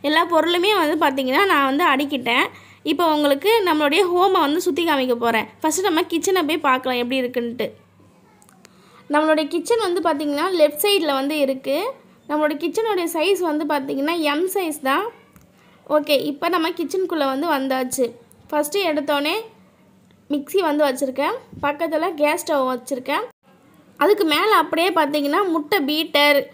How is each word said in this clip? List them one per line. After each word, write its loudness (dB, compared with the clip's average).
எல்லா 2
பொருளுமே 2
வந்து 2
பார்த்திங்கன்னா 2
நான் 2
வந்து 0
அடிக்கிட்டேன். 0
இப்போ 0
உங்களுக்கு 2
நம்மளுடைய 2
ஹோமை 2
வந்து 0
சுற்றி -2
காமிக்க 0
போகிறேன். 0
ஃபஸ்ட்டு 0
நம்ம 2
கிச்சனை 0
போய் -2
பார்க்கலாம் 0
எப்படி -2
இருக்குன்ட்டு. -4
நம்மளுடைய 2
கிச்சன் 0
வந்து -2
பார்த்திங்கன்னா -2
லெஃப்ட் 2
சைடில் 2
வந்து -2
இருக்குது. -4
நம்மளுடைய 0
கிச்சனுடைய -2
சைஸ் 0
வந்து -2
பார்த்திங்கன்னா -2
எம் 0
சைஸ் -4
தான். 0
ஓகே, 2
இப்போ -2
நம்ம 0
கிச்சனுக்குள்ளே -2
வந்து -4
வந்தாச்சு. -2
ஃபஸ்ட்டு -2
எடுத்தோடனே -2
மிக்ஸி -2
வந்து 2
வச்சுருக்கேன், -2
பக்கத்தில் -2
கேஸ் 0
ஸ்டவ் 0
வச்சுருக்கேன். -6
அதுக்கு 4
மேலே 2
அப்படியே 0
பார்த்தீங்கன்னா 0
முட்டை 0
பீட்டர் 2